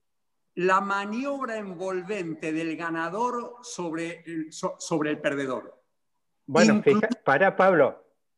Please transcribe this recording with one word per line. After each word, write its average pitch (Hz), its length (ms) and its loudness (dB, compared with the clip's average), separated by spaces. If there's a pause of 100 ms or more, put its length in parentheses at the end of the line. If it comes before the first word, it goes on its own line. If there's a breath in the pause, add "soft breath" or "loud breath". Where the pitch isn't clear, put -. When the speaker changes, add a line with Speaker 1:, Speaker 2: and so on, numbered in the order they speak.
(560)
Speaker 1:
la 185 260 2
maniobra 220 760 -4
envolvente 180 920 -6
del 160 240 -4
ganador 170 840 -6
sobre 165 640 -8
el, 160 260 -8
so-, - 260 -6
sobre 151 320 -2
el 147 100 -2
perdedor. 139 600 -4 (640)
Speaker 2:
Bueno, 214 300 6
Speaker 1:
Inclu- 208 80 0
Speaker 2:
fija-, 208 260 4 (140)
pará, 185 320 4
Pablo, 180 480 6 (340)